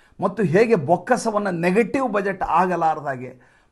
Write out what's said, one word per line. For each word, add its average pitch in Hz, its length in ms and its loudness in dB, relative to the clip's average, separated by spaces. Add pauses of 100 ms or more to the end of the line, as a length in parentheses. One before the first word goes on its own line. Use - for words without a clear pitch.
(220)
ಮತ್ತು 202 220 -2
ಹೇಗೆ 220 320 4
ಬೊಕ್ಕಸವನ್ನು 202 760 0
ನೆಗೆಟಿವ್ 196 580 0
ಬಜೆಟ್ 196 340 -4
ಆಗಲಾರ್ದಾಗೆ 151 960 -2 (320)